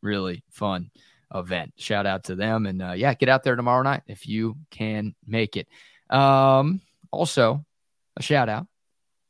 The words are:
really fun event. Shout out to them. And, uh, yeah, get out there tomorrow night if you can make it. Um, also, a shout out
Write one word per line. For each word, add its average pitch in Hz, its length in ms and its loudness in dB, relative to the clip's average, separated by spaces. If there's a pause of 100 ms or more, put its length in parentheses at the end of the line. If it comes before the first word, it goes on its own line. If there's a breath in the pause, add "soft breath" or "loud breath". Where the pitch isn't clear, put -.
really 95 480 -4
fun 95 400 -6 (440 soft breath)
event. 90 440 -6
Shout 101 260 -2
out 95 200 -2
to 92 100 -8
them. 110 320 -2
And, 92 160 -4
uh, 90 100 -8
yeah, 120 220 0
get 131 160 2
out 131 120 4
there 127 140 2
tomorrow 123 260 2
night 139 240 -2
if 104 220 -16
you 110 280 -4 (140)
can 107 440 -6 (120)
make 110 300 -2
it. 95 100 -8 (440 soft breath)
Um, 135 720 4 (280)
also, 143 540 2 (520)
a 139 60 -8
shout 131 280 2
out 123 160 -6 (640)